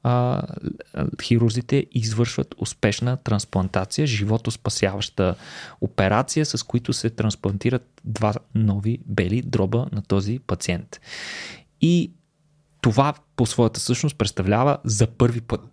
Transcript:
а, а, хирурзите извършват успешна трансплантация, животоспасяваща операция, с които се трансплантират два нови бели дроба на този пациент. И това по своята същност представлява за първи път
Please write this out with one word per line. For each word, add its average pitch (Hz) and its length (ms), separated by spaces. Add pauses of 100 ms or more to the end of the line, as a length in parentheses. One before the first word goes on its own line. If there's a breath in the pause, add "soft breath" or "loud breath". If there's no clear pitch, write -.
а, 123 400 (520)
а, 71 120 (160)
хирурзите 120 680
извършват 113 680
успешна 120 580
трансплантация, 98 880
животоспасяваща 101 1300 (460 loud breath)
операция, 110 680
с - 160
които 120 300
се - 180
трансплантират 110 760 (180)
два 107 300 (200)
нови 107 520
бели 101 360
дроба 107 500
на 104 100
този 101 360
пациент. - 600 (800 loud breath)
И 170 300 (720)
това 135 340 (220)
по 120 100
своята - 340
същност - 360
представлява 107 680
за 110 240
първи 120 320
път 113 200 (120)